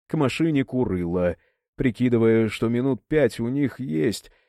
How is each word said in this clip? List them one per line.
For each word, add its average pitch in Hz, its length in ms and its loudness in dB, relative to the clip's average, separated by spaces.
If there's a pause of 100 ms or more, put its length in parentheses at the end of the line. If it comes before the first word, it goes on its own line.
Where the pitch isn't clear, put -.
к - 80 -4
машине 147 480 0
Курыла, 90 720 -2 (400)
прикидывая, 113 720 2
что - 180 -2
минут 123 400 -2
пять 143 320 2
у 117 80 -4
них 135 320 -2
есть 127 520 -4 (180)